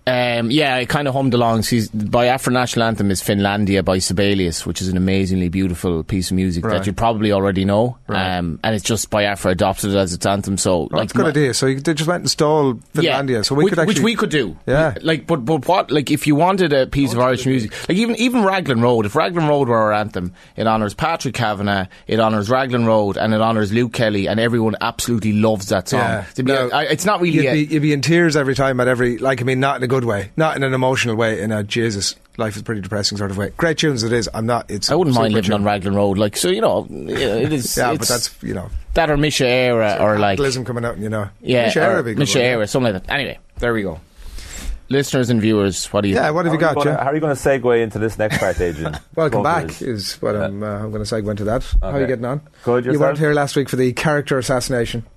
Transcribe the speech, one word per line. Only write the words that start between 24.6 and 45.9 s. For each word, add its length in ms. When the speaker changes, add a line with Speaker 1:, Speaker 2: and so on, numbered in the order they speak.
Speaker 1:
absolutely 520
loves 360
that 200
song. 120
Speaker 2:
Yeah. 240
Speaker 1:
To 80
be, 100
Speaker 2:
No, 180
Speaker 1:
I, 140
it's 200
not 160
really 160
Speaker 2:
you'd 100
Speaker 1:
a 60
Speaker 2:
be, 220
you'd 80
be 100
in 100
tears 320
every 220
time 240
at 80
every, 300
like, 220
I 40
mean, 160
not 160
in 80
a 40
good 160
way, 320
not 200
in 80
an 100
emotional 400
way, 260
in 120
a 100
Jesus, 520
life 200
is 60
pretty 180
depressing 380
sort 120
of 60
way. 200
Great 220
tunes 260
it 80
is. 200
I'm 140
not. 240
It's 200
Speaker 1:
I 60
wouldn't 200
mind 160
Speaker 2:
super 100
Speaker 1:
living 100
on 80
Speaker 2:
tune. 60
Speaker 1:
Raglan 280
Road, 240
like, 180
so, 140
you 100
know, 300
yeah, 260
it 160
is. 240
Speaker 2:
<laughs> 60
Yeah, 100
Speaker 1:
it's 60
Speaker 2:
but 100
that's, 360
you 100
know, 160
Speaker 1:
that 160
or 60
Misha 320
Era 520
or, 200
like, 160
Speaker 2:
capitalism 280
coming 200
out, 140
you 100
know. 200
Speaker 1:
yeah, 240
Speaker 2:
Misha 160
Era 140
Speaker 1:
or 20
Speaker 2:
would 80
be 80
a 20
good 60
Speaker 1:
Misha 180
Speaker 2:
one. 80
Speaker 1:
Era, 220
something 240
like 140
that. 60
Anyway, 260
there 160
we 80
go. 160
Listeners 420
and 100
viewers, 460
what 160